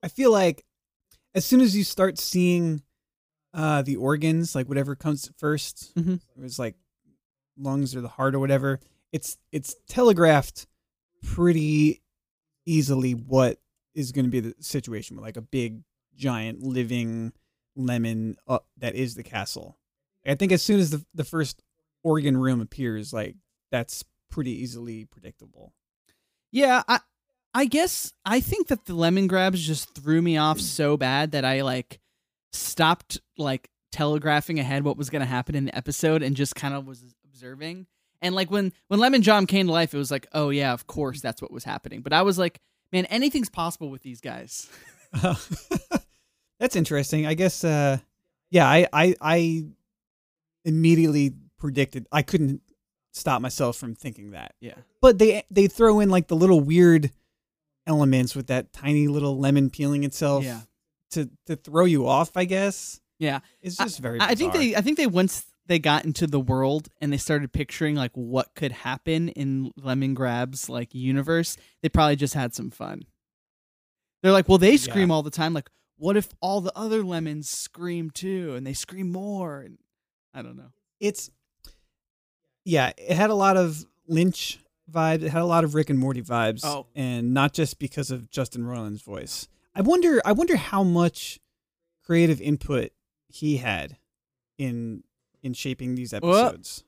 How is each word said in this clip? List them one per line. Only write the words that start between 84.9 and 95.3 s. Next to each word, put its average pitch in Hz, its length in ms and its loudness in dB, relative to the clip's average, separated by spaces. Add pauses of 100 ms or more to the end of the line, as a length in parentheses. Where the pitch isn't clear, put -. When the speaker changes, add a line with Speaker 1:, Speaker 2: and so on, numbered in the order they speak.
Speaker 1:
vibes. 160 320 0
It 156 80 -4
had 165 120 0
a 175 40 0
lot 165 160 4
of 147 140 0
Rick 156 120 0
and 135 120 2
Morty 131 200 -2
vibes. 113 440 -2
Speaker 2:
Oh. 143 220 -6 (100)
Speaker 1:
And 123 360 -4
not 139 200 2
just - 260 -4
because 139 320 -8
of 120 180 -10
Justin 120 360 -8
Roiland's 113 380 -10
voice. - 440 -12 (260)
I 196 100 -2
wonder, 330 420 4
I 208 80 2
wonder 330 240 2
how 196 260 -2
much 175 560 0 (640)
creative 170 360 4
input 143 500 -2 (380)
he 151 300 -4
had 95 400 -6 (600)
in, 117 460 -8 (400)